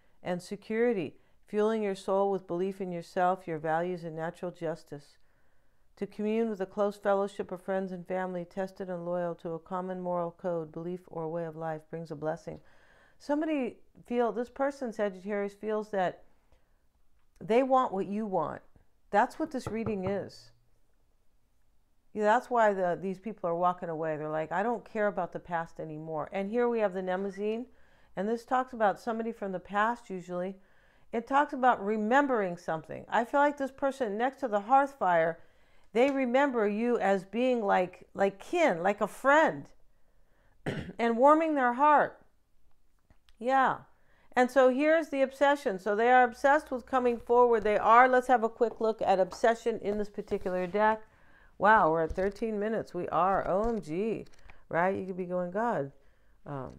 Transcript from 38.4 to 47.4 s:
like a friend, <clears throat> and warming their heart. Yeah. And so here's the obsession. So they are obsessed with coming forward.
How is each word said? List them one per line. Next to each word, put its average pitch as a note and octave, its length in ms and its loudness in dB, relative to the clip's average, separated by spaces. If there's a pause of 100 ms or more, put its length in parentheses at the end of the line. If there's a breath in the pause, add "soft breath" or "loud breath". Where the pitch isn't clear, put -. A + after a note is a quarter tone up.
like G3+ 180 0
a G#3 80 -2
friend, C4 640 2 (960)
<clears throat> - 320 -8
and A#3 200 0
warming D#4 360 6
their B3+ 200 2
heart. C#4 460 4 (1160)
Yeah. B3 400 2 (580 soft breath)
And B3 140 4
so C4 200 8
here's D4+ 400 4
the C4+ 120 0
obsession. C4+ 580 2
So G#3 160 -2
they A#3 160 4
are B3+ 120 8
obsessed C#4 480 2
with B3 140 -8
coming B3 340 0
forward. A#3+ 440 4